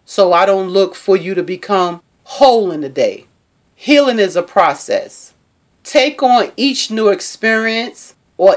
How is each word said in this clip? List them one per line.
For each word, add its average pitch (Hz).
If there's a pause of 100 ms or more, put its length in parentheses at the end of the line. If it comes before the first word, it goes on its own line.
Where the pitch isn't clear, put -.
so 185
I 175
don't 190
look 185
for -
you 185
to 175
become 180 (220)
whole 233
in 151
a 135
day. 117 (480)
Healing 277
is 190
a 175
process. - (500)
Take 285
on 247
each 262
new 220
experience 220 (220)
or 180